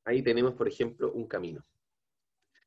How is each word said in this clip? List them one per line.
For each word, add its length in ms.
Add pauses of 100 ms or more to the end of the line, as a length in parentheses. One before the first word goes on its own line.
ahí 200
tenemos, 320
por 120
ejemplo, 460
un 140
camino. 360 (1040)